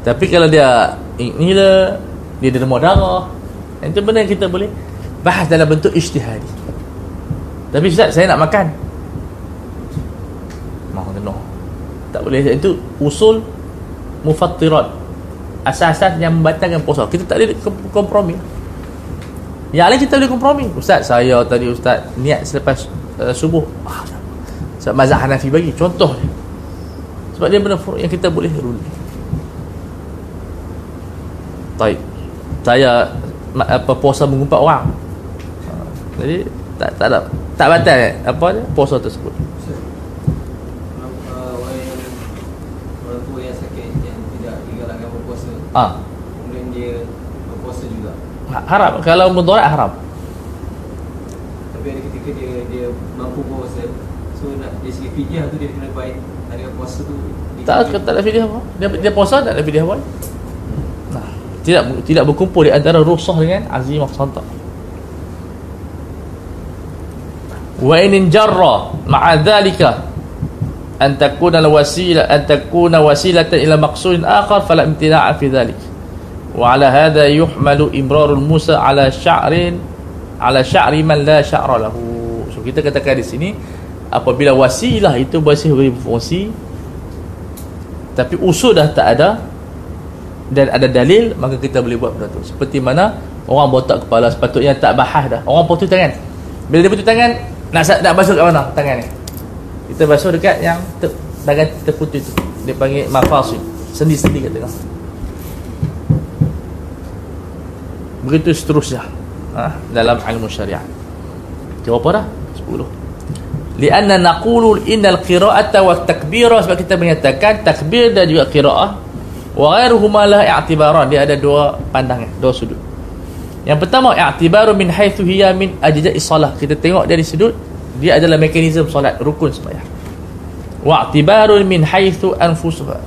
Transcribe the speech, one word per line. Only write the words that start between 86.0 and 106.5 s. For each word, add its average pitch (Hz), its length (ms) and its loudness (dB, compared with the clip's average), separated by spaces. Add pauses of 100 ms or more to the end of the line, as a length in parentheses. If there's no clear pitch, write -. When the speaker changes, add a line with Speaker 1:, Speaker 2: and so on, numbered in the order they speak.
Speaker 1:
tapi 131 240 -2
usul 190 340 4
dah 151 180 6
tak 117 280 4
ada 196 180 4 (1120)
dan 135 200 4
ada 131 160 4
dalil, 151 480 6
maka 131 240 -4
kita 135 240 0
boleh 120 160 -2
buat 117 160 -4
benda 107 160 -8
tu. - 100 -10
Seperti - 380 -4
mana 147 400 2 (260)
orang 139 220 4
botak 131 400 2
kepala, 117 240 4
sepatutnya 123 440 2
tak - 200 2
bahas 156 320 2
dah. 117 160 -4
Orang 160 240 4
putus 175 240 2
tangan. 180 240 2 (560)
Bila 156 120 6
dia 190 80 0
putus 196 160 0
tangan, 233 280 4 (400)
nak 160 80 4
sa-, 151 160 4
nak 170 160 4
basuh 180 200 6
kat 165 120 6
mana 151 240 4
tangan 135 320 -2
ni? - 40 -10 (800)
Kita 143 160 0
basuh 151 320 4
dekat 170 240 2
yang 170 180 0 (220)
ter-, - 160 -4 (320)
tangan 151 200 4 (200)
terputus 147 400 -4
tu. - 60 -12 (340)
Dia 131 80 -4
panggil 139 320 0
mafasil. 131 520 2 (360)
Sendi-sendi 143 480 2
kat 110 80 -4
tengah. 117 220 -8 (3500)